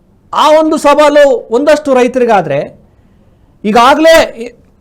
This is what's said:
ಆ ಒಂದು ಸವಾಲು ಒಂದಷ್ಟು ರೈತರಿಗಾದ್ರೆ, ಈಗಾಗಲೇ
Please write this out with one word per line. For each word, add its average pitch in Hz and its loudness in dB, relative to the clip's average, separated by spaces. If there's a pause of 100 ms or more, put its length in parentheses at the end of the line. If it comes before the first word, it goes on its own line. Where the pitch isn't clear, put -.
(340)
ಆ 262 0
ಒಂದು 311 0
ಸವಾಲು 285 0
ಒಂದಷ್ಟು 285 -2
ರೈತರಿಗಾದ್ರೆ, 226 -2 (840)
ಈಗಾಗಲೇ 262 2 (680)